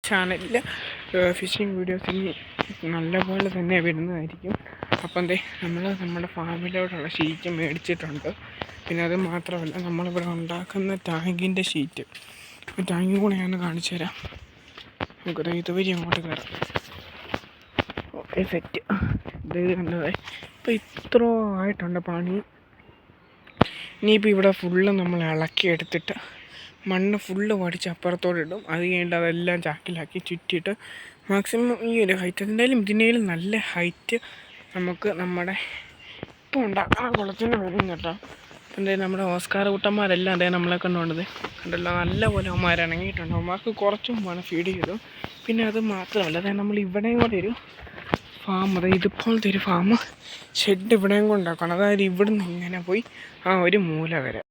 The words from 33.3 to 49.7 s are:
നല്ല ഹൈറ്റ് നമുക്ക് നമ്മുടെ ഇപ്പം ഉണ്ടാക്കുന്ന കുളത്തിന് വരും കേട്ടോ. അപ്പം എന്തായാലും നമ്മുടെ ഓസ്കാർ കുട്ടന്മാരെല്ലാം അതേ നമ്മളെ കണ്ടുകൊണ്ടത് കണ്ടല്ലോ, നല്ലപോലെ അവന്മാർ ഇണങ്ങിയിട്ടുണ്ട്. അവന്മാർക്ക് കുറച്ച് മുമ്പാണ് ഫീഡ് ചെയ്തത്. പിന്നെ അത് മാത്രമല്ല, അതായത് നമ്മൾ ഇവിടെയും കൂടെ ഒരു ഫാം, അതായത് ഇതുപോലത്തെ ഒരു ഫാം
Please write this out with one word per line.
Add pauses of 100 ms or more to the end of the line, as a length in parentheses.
നല്ല (160)
ഹൈറ്റ് (600)
നമുക്ക് (120)
നമ്മുടെ (880)
ഇപ്പം
ഉണ്ടാക്കുന്ന (100)
കുളത്തിന്
വരും
കേട്ടോ. (520)
അപ്പം
എന്തായാലും
നമ്മുടെ (100)
ഓസ്കാർ (100)
കുട്ടന്മാരെല്ലാം
അതേ
നമ്മളെ
കണ്ടുകൊണ്ടത് (360)
കണ്ടല്ലോ, (120)
നല്ലപോലെ
അവന്മാർ
ഇണങ്ങിയിട്ടുണ്ട്.
അവന്മാർക്ക് (100)
കുറച്ച്
മുമ്പാണ്
ഫീഡ്
ചെയ്തത്. (520)
പിന്നെ
അത് (140)
മാത്രമല്ല,
അതായത്
നമ്മൾ
ഇവിടെയും
കൂടെ
ഒരു (920)
ഫാം,
അതായത്
ഇതുപോലത്തെ
ഒരു
ഫാം (760)